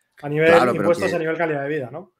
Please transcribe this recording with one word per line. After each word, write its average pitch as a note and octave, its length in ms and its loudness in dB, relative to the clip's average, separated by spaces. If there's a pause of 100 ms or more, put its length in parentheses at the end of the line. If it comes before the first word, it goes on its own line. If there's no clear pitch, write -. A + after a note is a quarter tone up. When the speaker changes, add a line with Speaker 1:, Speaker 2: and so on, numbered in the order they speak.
(220)
Speaker 1:
A C#3+ 60 -10
nivel D3+ 200 2
Speaker 2:
Claro, E3 240 6
pero A2+ 120 -2
Speaker 1:
impuestos E3+ 220 0
Speaker 2:
que E3+ 60 -2
Speaker 1:
y - 40 -4
a - 20 -2
nivel D#3+ 180 -4
calidad D#3 260 -4
de C#3 60 -6
vida, C#3+ 240 -6
¿no? F3 280 -16